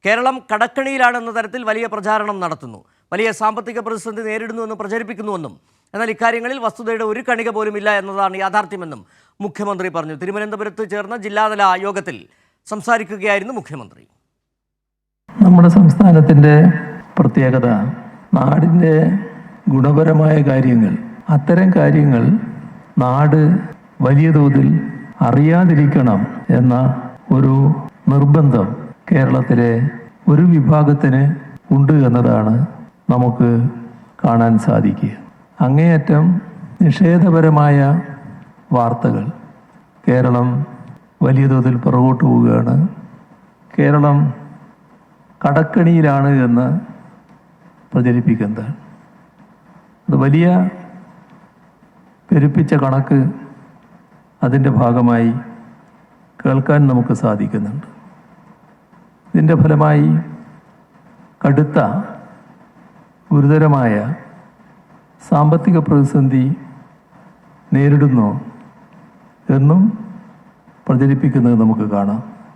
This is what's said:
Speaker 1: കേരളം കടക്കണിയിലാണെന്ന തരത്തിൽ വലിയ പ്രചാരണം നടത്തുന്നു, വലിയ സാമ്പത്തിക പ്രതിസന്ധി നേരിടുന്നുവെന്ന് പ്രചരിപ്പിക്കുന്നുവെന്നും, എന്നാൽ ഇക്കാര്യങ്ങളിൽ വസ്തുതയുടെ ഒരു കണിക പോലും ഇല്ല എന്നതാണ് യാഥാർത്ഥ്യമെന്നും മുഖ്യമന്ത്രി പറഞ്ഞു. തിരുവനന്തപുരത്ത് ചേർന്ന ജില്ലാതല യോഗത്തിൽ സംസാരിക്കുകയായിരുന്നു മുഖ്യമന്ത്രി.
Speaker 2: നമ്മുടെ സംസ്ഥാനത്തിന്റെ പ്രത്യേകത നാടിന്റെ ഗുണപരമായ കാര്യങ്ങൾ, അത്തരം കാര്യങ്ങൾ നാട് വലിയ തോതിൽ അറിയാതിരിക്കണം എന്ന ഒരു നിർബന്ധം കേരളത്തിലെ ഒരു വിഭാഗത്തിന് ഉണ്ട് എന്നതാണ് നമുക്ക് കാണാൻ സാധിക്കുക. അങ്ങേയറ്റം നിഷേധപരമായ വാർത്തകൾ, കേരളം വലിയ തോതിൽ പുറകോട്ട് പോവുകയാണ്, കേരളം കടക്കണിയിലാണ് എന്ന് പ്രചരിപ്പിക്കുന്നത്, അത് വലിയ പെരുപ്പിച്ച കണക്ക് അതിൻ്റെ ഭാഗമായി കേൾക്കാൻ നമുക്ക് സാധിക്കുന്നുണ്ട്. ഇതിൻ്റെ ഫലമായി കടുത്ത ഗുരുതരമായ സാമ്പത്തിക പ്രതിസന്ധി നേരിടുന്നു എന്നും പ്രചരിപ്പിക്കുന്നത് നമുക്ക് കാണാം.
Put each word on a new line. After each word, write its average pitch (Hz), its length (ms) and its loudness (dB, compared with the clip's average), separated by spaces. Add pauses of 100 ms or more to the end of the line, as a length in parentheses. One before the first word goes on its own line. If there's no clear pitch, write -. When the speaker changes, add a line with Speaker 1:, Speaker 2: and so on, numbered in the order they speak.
Speaker 1:
കേരളം 247 360 -2 (120)
കടക്കണിയിലാണെന്ന 240 880 -4
തരത്തിൽ 220 220 -12
വലിയ 220 300 -6
പ്രചാരണം 208 460 -6
നടത്തുന്നു, 147 440 -12 (300)
വലിയ 220 180 -4
സാമ്പത്തിക 214 480 -8
പ്രതിസന്ധി 220 420 -12
നേരിടുന്നുവെന്ന് 220 540 -10
പ്രചരിപ്പിക്കുന്നുവെന്നും, 202 840 -10 (360)
എന്നാൽ 220 160 -6
ഇക്കാര്യങ്ങളിൽ 233 500 -6
വസ്തുതയുടെ 226 440 -8
ഒരു 220 260 -8
കണിക 233 200 -4
പോലും 214 280 -8
ഇല്ല 208 120 -4
എന്നതാണ് 196 480 -4
യാഥാർത്ഥ്യമെന്നും 180 680 -8 (360)
മുഖ്യമന്ത്രി 190 480 -10
പറഞ്ഞു. 156 240 -10
തിരുവനന്തപുരത്ത് 208 760 -10
ചേർന്ന 208 280 -10
ജില്ലാതല 208 440 -4 (160)
യോഗത്തിൽ 185 420 -8 (460)
സംസാരിക്കുകയായിരുന്നു 208 880 -6
മുഖ്യമന്ത്രി. 143 540 -18 (1400)
Speaker 2:
നമ്മുടെ 175 220 8
സംസ്ഥാനത്തിന്റെ 160 960 6 (560)
പ്രത്യേകത 123 480 0 (680)
നാടിന്റെ 160 760 2 (580)
ഗുണപരമായ 156 720 2
കാര്യങ്ങൾ, 127 680 0 (220)
അത്തരം 175 460 2
കാര്യങ്ങൾ 147 480 2 (800)
നാട് 143 380 2 (600)
വലിയ 139 300 4
തോതിൽ 143 360 4 (540)
അറിയാതിരിക്കണം 143 1080 2 (220)
എന്ന 123 260 2 (600)
ഒരു 135 360 2 (380)
നിർബന്ധം 139 580 2 (440)
കേരളത്തിലെ 127 600 0 (560)
ഒരു 147 140 4
വിഭാഗത്തിന് 147 920 2 (360)
ഉണ്ട് 139 200 2
എന്നതാണ് 120 760 2 (440)
നമുക്ക് 120 600 0 (560)
കാണാൻ 117 320 2
സാധിക്കുക. 107 520 -2 (520)
അങ്ങേയറ്റം 156 800 2 (400)
നിഷേധപരമായ 160 1200 2 (720)
വാർത്തകൾ, 117 520 -2 (840)
കേരളം 127 580 0 (580)
വലിയ 135 240 2
തോതിൽ 127 280 2
പുറകോട്ട് 123 480 0
പോവുകയാണ്, 120 640 2 (920)
കേരളം 143 540 2 (1120)
കടക്കണിയിലാണ് 151 840 2 (160)
എന്ന് 127 340 0 (1120)
പ്രചരിപ്പിക്കുന്നത്, 113 720 -2 (1400)
അത് 139 80 -2
വലിയ 170 540 2 (1600)
പെരുപ്പിച്ച 151 420 0
കണക്ക് 135 560 0 (1120)
അതിൻ്റെ 135 260 0
ഭാഗമായി 120 640 0 (1120)
കേൾക്കാൻ 135 420 2
നമുക്ക് 123 260 0
സാധിക്കുന്നുണ്ട്. 107 760 -4 (1400)
ഇതിൻ്റെ 156 280 2
ഫലമായി 151 540 4 (1400)
കടുത്ത 143 320 2 (1500)
ഗുരുതരമായ 139 840 2 (1120)
സാമ്പത്തിക 160 480 2
പ്രതിസന്ധി 139 800 2 (1160)
നേരിടുന്നു 139 680 2 (1080)
എന്നും 143 320 4 (1080)
പ്രചരിപ്പിക്കുന്നത് 131 720 2
നമുക്ക് 107 320 0
കാണാം. 101 320 -4 (320)